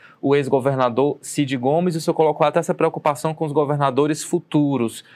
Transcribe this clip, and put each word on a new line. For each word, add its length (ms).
o 120
ex-governador 840
Cid 380
Gomes, 360
e 40
o 20
senhor 140
colocou 320
até 140
essa 120
preocupação 640
com 100
os 80
governadores 720
futuros. 800